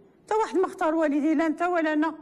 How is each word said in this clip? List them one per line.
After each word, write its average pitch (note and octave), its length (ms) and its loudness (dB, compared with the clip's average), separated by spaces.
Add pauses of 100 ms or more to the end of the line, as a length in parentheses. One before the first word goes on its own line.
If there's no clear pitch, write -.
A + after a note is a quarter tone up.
(260)
حتى G#4 100 -2
واحد A4 220 0
ما F#4 80 2
اختار D#4+ 300 -2
والديه، D4+ 380 2
لا D#4+ 120 2
انت D#4+ 160 -2
ولا E4+ 320 0
انا D4+ 280 0